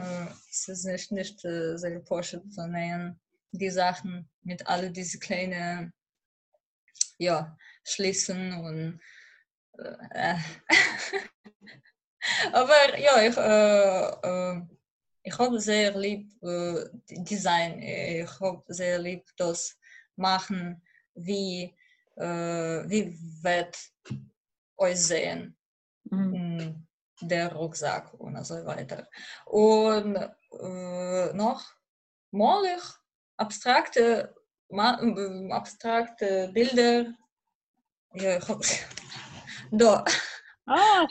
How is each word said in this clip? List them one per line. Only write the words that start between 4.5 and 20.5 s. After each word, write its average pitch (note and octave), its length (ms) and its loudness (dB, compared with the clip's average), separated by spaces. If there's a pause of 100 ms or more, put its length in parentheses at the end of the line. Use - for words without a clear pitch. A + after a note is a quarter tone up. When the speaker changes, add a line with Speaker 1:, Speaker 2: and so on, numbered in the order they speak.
Speaker 1:
alle F3+ 240 -2
diese F3+ 260 -8
kleinen, F3 760 -6 (1300)
ja, E3 380 -2 (260)
Schließen F#3 680 -4 (120)
und, D#3+ 360 -6 (1120)
äh, E3+ 240 0 (320)
<laughs> - 1800 -2
aber C#4 480 8
ja, C#4 260 8
ich, A#3+ 100 2
äh, G#3 920 4
äh, F3+ 340 -4 (600)
ich G3+ 120 -10
hab B3 200 2
sehr G#3 420 2
lieb, G3+ 320 -4 (140)
äh, F3 400 -4 (260)
D-, F3+ 140 -12
Design. F3 580 0
Ich - 560 -6
hab F#3 300 -4
sehr F3+ 320 -2
lieb F3 240 -8 (120)
das E3+ 400 -4 (380)
machen, F#3 680 -2 (340)